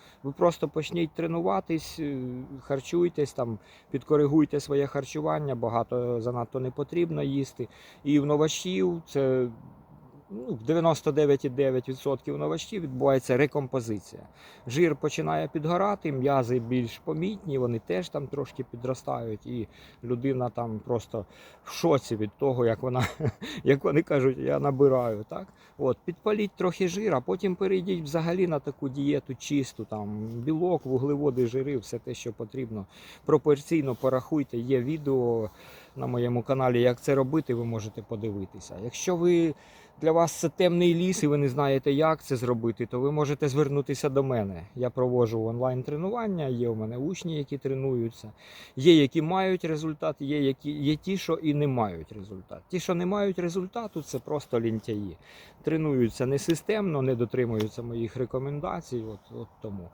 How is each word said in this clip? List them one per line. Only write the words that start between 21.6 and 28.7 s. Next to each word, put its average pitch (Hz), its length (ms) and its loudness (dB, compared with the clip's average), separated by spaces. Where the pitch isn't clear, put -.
в - 80 -14
шоці 143 440 2
від 107 140 -2
того, 127 260 0
як 113 180 0
вона, 123 240 0
<laughs> - 440 -6
як 139 200 4
вони 147 180 4
кажуть, 135 360 2
"Я 139 220 0
набираю", 131 680 2
так? 180 180 -10
От, 131 280 0
підпаліть 208 500 -2
трохи 185 320 0
жир, 185 280 0
а 123 60 2
потім 185 340 -2
перейдіть 190 480 0
взагалі 170 440 0
на 156 120 -2
таку 139 300 -6